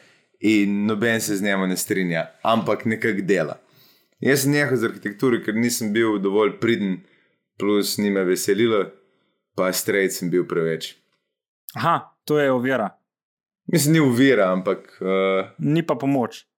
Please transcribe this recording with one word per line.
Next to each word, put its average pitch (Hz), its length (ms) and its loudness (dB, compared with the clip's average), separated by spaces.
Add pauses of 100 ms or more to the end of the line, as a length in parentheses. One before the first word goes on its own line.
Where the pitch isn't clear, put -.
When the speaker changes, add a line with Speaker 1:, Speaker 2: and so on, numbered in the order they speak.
(420)
Speaker 1:
in 101 420 2
noben 110 360 0
se 107 160 -4
z 95 60 -4
njim 98 220 0
ne 92 120 0
strinja, 87 480 -2 (160)
ampak 110 460 -2
nekako 110 360 -2
dela. 85 340 -2 (680)
Jaz 127 200 2
sem 139 100 0
nehal 143 240 0
z 113 100 0
arhitekturo, 110 540 -2
ker 107 160 -6
nisem 117 340 -2
bil 110 280 0
dovolj 98 380 0
priden, 98 440 -2 (600)
plus 101 360 0
ni 104 140 0
me 98 120 0
veselilo, 98 640 2 (760)
pa 92 140 0
straight 95 420 0
sem 90 160 -4
bil 87 160 0
preveč. 82 460 -4 (800)
Speaker 2:
Aha, 160 260 -2 (240)
to 147 180 -2
je 139 140 2
ovira. 123 380 0 (800)
Speaker 1:
Mislim, 156 260 2
ni 160 60 4
ovira, 123 520 4
ampak, 92 460 -4
eh, 95 580 0
Speaker 2:
Ni 156 260 0
pa 160 140 -2
pomoč. 135 480 -2 (140)